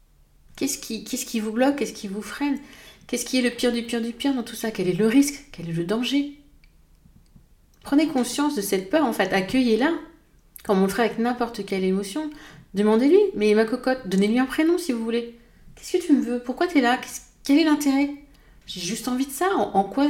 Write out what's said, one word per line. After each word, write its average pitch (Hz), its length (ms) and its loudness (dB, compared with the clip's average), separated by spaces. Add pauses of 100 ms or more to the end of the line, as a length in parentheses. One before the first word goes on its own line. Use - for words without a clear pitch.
(580)
Qu'est-ce - 200 -4
qui, 220 280 -10
qu'est-ce - 200 -8
qui 233 140 -4
vous 214 140 -4
bloque ? 277 240 2
Qu'est-ce - 160 -4
qui - 160 -12
vous 202 120 -8
freine ? 285 380 -4 (480)
Qu'est-ce - 180 -6
qui 254 140 -2
est - 20 2
le 240 100 0
pire 247 200 0
du 233 120 -2
pire 233 180 -4
du 233 100 -4
pire 277 240 -2
dans 240 80 -4
tout 226 120 -14
ça ? 226 140 -6
Quel 185 200 -2
est 180 40 2
le 208 140 2
risque ? 277 460 2
Quel 165 160 -10
est 165 40 -6
le 170 120 -2
danger ? 247 520 -2 (1500)
Prenez 302 260 2
conscience 277 440 0
de 208 80 -2
cette 190 280 -2
peur, 302 160 2
en 226 80 0
fait. 190 180 0
Accueillez-la, 233 640 2 (720)
comme 196 140 2
on 190 40 4
le 190 60 2
ferait 233 160 0
avec 220 140 -4
n'importe 233 460 -4
quelle 190 200 -2
émotion. 196 440 -2 (440)
Demandez-lui, 226 480 4 (120)
mais 208 200 4
ma 220 100 6
cocotte, 247 460 -2
donnez-lui 202 300 2
un 262 60 2
prénom 320 320 2
si 349 140 -4
vous 226 140 -4
voulez. 233 340 -4 (360)
Qu'est-ce - 220 -4
que 339 80 -4
tu 320 60 2
me 254 100 6
veux ? 240 220 -2
Pourquoi 277 240 -2
t'es 330 140 2
là ? 240 160 4
Qu'est-ce, - 240 -12 (240)
quel 277 120 6
est 330 60 6
l'intérêt ? 285 460 2 (580)
J'ai 180 140 -12
juste 190 260 -6
envie 254 180 -2
de - 60 -8
ça. 359 240 -2
En, 233 180 -2
en 196 100 4
quoi ? 277 260 0